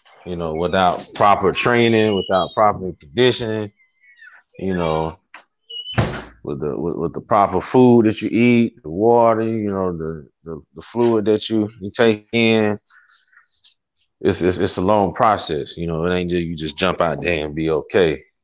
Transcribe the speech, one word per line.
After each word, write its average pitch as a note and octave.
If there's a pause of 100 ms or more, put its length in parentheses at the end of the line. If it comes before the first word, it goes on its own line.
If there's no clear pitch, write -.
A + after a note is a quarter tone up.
(260)
you F2
know, E2
without F2
proper F#2+
training, A2+
without F#2
proper F#2
conditioning, A2 (840)
you F#2+
know, D#2+ (1300)
with C#2+
the, D2
with, E2
with D#2
the -
proper F#2+
food A#2+
that G#2+
you A2
eat, A#2
the D#2
water, A2+
you A2+
know, F#2+
the, D#2+ (160)
the, D#2+ (140)
the D#2+
fluid A#2
that G#2+
you, G#2+ (120)
you G2
take G#2+
in. A2+ (1400)
It's, F#2
it's, F2+
it's F#2
a F#2+
long G2
process, F2+
you E2+
know. E2
It F2+
ain't F2+
just, F2
you E2
just D2+
jump F2
out D2+
there D#2
and D2+
be D#2+
okay. D#2 (200)